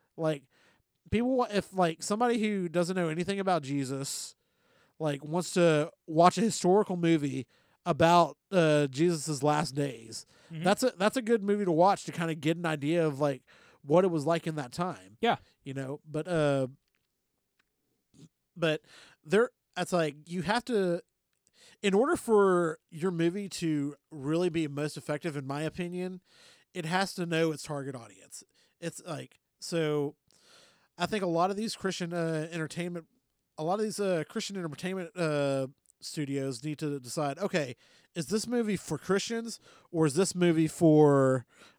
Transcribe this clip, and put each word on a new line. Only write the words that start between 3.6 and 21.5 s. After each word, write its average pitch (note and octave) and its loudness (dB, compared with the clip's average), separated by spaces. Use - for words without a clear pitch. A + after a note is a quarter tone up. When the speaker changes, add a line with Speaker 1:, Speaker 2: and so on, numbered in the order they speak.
Speaker 1:
Jesus, C#3 -6
like, D3 -4
wants D#3+ -4
to D#3+ 4
watch E3+ 6
a F#3+ 2
historical G3 2
movie D3 0
about, E3 4
uh, D#3 4
Jesus's D3 -2
last D3 0
days, C3 -6
Speaker 2:
Mm-hmm. D3+ -10
Speaker 1:
that's G3+ 2
a, B3+ 2
that's G3+ 2
a C4 -2
good A3 2
movie G#3 0
to F3+ 2
watch F3 4
to - -10
kinda E3 -4
get E3 -2
an F3 -4
idea D#3 0
of, C#3+ -2
like, C#3 0
what E3 4
it F#3+ 2
was D#3 -2
like E3 0
in D#3+ -6
that C3 -8
time. A2 -8
Speaker 2:
Yeah. A3+ 2
Speaker 1:
You C3+ -10
know, C3+ -8
but, D#3 -6
uh, D3 2
but D#3+ 0
there, G3+ 2
it's F3+ -4
like, D#3+ 0
you F3 -6
have G#3 0
to, F#3 0